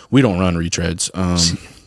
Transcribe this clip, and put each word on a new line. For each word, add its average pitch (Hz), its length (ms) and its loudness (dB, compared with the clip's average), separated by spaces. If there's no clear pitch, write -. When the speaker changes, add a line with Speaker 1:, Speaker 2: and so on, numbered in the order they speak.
Speaker 1:
We 135 120 4
don't 95 180 2
run 90 160 2
retreads. 85 600 -4
Um, 87 220 0
Speaker 2:
See, 85 180 0